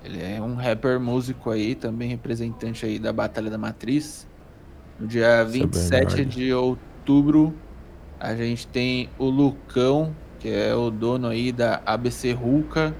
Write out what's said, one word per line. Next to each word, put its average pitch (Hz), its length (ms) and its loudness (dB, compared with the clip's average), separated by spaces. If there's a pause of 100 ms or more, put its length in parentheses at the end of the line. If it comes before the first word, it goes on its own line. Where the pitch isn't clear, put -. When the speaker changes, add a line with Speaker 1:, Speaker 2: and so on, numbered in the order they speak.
Speaker 1:
Ele 92 220 -12
é 104 180 -6
um 120 140 -6
rapper 123 420 0
músico 123 540 -2
aí, 110 240 0
também 120 320 -6
representante 117 760 -6
aí 107 120 -2
da 110 140 -4
Batalha 107 380 -4
da 110 80 -6
Matriz. 131 680 -4 (720)
No 110 100 -8
dia 117 340 6
Speaker 2:
São 110 100 2
Speaker 1:
vinte 127 220 0
e - 40 0
sete 127 380 4
Speaker 2:
Bernardo. 135 140 0
Speaker 1:
de 127 240 0
outubro, 143 1000 4 (640)
a 110 160 -4
gente 117 320 -2
tem 127 520 -2
o 135 80 0
Lucão, 139 920 2 (240)
que - 80 -8
é 107 260 2
o 120 160 2
dono 120 380 -2
aí 120 240 0
da 120 340 0
A 107 120 0
B 120 140 0
C 123 200 -2
Ruca 151 680 0